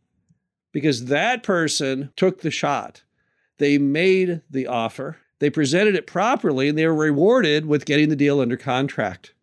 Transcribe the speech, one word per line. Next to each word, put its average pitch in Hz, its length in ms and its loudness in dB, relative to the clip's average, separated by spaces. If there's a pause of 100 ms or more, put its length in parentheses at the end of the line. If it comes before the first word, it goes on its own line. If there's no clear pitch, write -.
(720)
Because 135 340 -2
that 196 360 -2
person 147 760 -2
took 185 260 0
the 156 100 -6
shot. - 500 -6 (560)
They 143 220 2
made 175 640 0 (100)
the 131 160 -4
offer. 123 500 -6 (220)
They 147 100 0
presented 175 460 2
it 156 100 -6
properly, 175 600 0
and 151 100 0
they 160 80 2
were 165 80 2
rewarded 156 720 2
with 147 200 0
getting 151 240 2
the 156 60 0
deal 143 240 2
under 123 160 0
contract. 127 880 -4